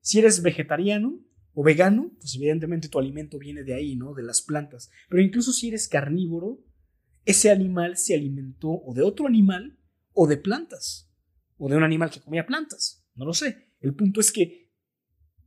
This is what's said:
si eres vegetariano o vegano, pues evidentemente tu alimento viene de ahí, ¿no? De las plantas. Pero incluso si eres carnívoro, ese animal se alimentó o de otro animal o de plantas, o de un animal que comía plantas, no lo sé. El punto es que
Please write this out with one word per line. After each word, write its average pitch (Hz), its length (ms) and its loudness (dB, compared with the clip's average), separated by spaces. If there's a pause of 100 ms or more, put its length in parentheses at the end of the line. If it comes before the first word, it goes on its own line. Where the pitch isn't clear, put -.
si - 160 0
eres 214 240 6
vegetariano 202 800 0 (340)
o 143 100 -2
vegano, 190 560 4
pues 131 160 -12
evidentemente 156 520 -2
tu 151 100 -4
alimento 147 400 -6
viene 143 260 -14
de 131 100 -6
ahí, 139 220 -6
¿no? 131 180 -10
De 135 80 -12
las 117 200 -4
plantas. 147 480 -8 (180)
Pero 180 140 4
incluso 240 300 0
si 233 160 -4
eres 220 200 -6
carnívoro, 165 760 -4 (600)
ese 202 260 4
animal 180 460 2
se - 180 -2
alimentó 139 560 -6
o 160 240 -8
de 127 80 0
otro 208 240 0
animal 202 520 4 (340)
o 175 140 6
de 147 100 2
plantas, - 720 -8 (460)
o 139 120 -6
de 143 80 2
un 160 60 4
animal 160 280 0
que - 100 -18
comía 160 260 -6
plantas, - 680 -8
no 123 100 -12
lo 160 80 -4
sé. - 480 -6
El 139 140 -4
punto 202 260 0
es 208 120 2
que - 380 -4 (760)